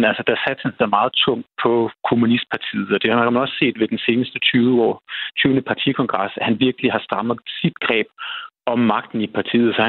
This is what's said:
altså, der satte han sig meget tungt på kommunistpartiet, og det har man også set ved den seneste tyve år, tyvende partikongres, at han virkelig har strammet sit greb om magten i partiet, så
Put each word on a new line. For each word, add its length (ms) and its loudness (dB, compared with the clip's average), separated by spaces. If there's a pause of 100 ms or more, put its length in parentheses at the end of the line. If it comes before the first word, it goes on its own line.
altså, 200 -2
der 140 0
satte 220 -2
han 140 -4
sig 180 2
meget 160 2 (120)
tungt 220 -2 (160)
på 100 4 (360)
kommunistpartiet, 880 0
og 80 -2
det 80 0
har 180 2
man 140 2
også 180 -6
set 200 0
ved 120 2
den 140 -6
seneste 320 0 (100)
tyve 240 4 (140)
år, 80 0 (440)
tyvende 320 2
partikongres, 680 -2
at 100 -4
han 160 0
virkelig 300 0
har 120 0
strammet 300 -2 (220)
sit 260 -2
greb 220 0 (680)
om 60 0 (140)
magten 340 -4
i 120 -14
partiet, 360 2
så 140 2